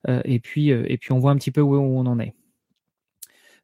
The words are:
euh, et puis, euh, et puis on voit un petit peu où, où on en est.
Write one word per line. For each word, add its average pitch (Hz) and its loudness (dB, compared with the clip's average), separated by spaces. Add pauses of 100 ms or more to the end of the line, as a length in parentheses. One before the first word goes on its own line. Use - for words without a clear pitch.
euh, 127 0
et 123 0
puis, 147 0
euh, 117 0
et 127 -2
puis - -6
on 131 2
voit 135 4
un 143 4
petit 139 -2
peu 151 0
où, 139 4
où 135 0
on 127 0
en 120 0
est. 113 -8 (1300)